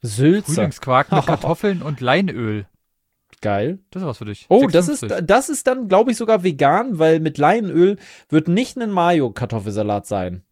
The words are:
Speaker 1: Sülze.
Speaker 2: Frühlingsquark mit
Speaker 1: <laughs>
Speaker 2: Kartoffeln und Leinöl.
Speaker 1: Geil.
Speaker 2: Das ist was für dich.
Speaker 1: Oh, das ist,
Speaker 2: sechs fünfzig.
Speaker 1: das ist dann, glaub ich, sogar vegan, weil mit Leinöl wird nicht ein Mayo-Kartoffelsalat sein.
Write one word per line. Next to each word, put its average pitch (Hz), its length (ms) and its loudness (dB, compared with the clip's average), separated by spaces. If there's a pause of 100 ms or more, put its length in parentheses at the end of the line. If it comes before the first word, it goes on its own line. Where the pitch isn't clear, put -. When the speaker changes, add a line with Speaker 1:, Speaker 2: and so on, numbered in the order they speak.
Speaker 1:
Sülze. 143 540 0
Speaker 2:
Frühlingsquark 139 580 -2
mit - 140 0
Speaker 1:
<laughs> - 0 -
Speaker 2:
Kartoffeln 175 560 -2
und 151 180 -8
Leinöl. 123 680 -2 (760)
Speaker 1:
Geil. 107 380 -2 (100)
Speaker 2:
Das 185 120 -10
ist 175 60 -6
was 123 100 -10
für 117 60 -12
dich. 104 240 -12
Speaker 1:
Oh, 254 200 6
das 175 200 4
ist, 294 120 -4
Speaker 2:
sechs 107 120 -6
fünfzig. - 140 -4
Speaker 1:
das 226 220 2
ist 302 180 -4
dann, 254 220 -2
glaub 202 200 4
ich, 233 80 0
sogar 220 280 0
vegan, 175 540 0
weil 160 220 4
mit 156 160 -4
Leinöl 185 600 2 (320)
wird 156 200 2
nicht 226 300 -2
ein 226 120 -6
Mayo-Kartoffelsalat 110 1160 -2
sein. 90 460 -6